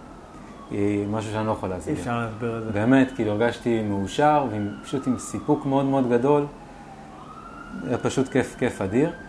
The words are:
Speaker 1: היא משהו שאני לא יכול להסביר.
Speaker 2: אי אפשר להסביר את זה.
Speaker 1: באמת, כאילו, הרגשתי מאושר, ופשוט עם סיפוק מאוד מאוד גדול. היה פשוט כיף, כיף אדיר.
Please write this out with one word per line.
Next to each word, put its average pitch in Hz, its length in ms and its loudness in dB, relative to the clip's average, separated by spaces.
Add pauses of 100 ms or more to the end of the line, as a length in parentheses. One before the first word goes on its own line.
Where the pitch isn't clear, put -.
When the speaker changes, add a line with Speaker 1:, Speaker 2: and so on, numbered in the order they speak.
(720)
Speaker 1:
היא 101 360 0
משהו 107 240 -2
שאני 107 160 -2
לא 110 40 0
יכול 101 180 -2
להסביר. 92 260 -4
Speaker 2:
אי - 40 -6
אפשר 120 200 -2
להסביר 113 380 -4
את 113 60 -6
זה. 110 80 -6
Speaker 1:
באמת, 131 440 6
כאילו, 107 160 0
הרגשתי 117 500 2
מאושר, 117 720 2
ופשוט 107 560 -4
עם 120 120 2
סיפוק - 460 0
מאוד 139 200 2
מאוד 135 240 2
גדול. 143 360 4 (1400)
היה 123 100 0
פשוט 131 300 0
כיף, - 320 0
כיף 123 220 0
אדיר. 120 300 2 (180)